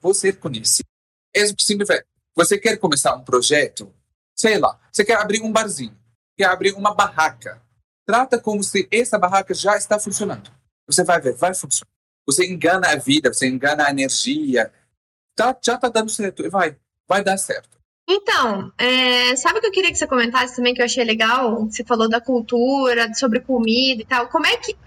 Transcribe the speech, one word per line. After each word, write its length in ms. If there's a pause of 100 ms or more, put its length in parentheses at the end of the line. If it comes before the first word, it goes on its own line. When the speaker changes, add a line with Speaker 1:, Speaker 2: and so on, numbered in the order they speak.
Speaker 1:
vou 120
ser 260
conhecido." 480 (480)
É 60
isso 140
que 80
sempre 220
faz. 180 (320)
Você 220
quer 200
começar 380
um 80
projeto? 680 (460)
Sei 200
lá, 220 (120)
você 120
quer 120
abrir 260
um 100
barzinho, 460 (400)
quer 80
abrir 280
uma 200
barraca. 680 (460)
Trata 320
como 240
se 280
essa 260
barraca 360
já 240
está 220
funcionando. 520 (360)
Você 160
vai 160
ver, 140
vai 200
funcionar. 360 (380)
Você 180
engana 460
a 40
vida, 380
você 140
engana 400
a 20
energia. 840 (640)
Tá, 260
já 160
tá 120
dando 220
certo, 340
e 40
vai, 280 (300)
vai 160
dar 140
certo. 420 (280)
Speaker 2:
Então, 720
é, 580
sabe 220
o 40
que 60
eu 40
queria 200
que 60
você 100
comentasse 480
também, 180
que 80
eu 40
achei 180
legal? 640
Você 180
falou 240
da 140
cultura, 960
sobre 260
comida 600
e 40
tal. 240
Como 160
é 120
que, 300